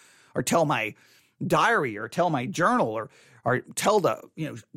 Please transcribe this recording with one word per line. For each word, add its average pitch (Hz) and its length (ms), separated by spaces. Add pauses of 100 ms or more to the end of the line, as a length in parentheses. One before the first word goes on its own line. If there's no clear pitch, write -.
(340)
or 135 80
tell 165 220
my 113 320 (500)
diary 160 520
or 113 100
tell 170 220
my 127 160
journal 180 420
or, 110 220 (340)
or 123 160 (160)
tell 208 240
the, 139 220 (160)
you 156 100
know, 117 80 (220)